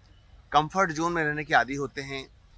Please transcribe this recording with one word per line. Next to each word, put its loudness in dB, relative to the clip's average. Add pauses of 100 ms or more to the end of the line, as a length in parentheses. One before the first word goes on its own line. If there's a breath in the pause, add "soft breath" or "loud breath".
(520)
कंफर्ट 2
जोन -2
में 0
रहने -4
के -2
आदी 4
होते -6
हैं -10 (300)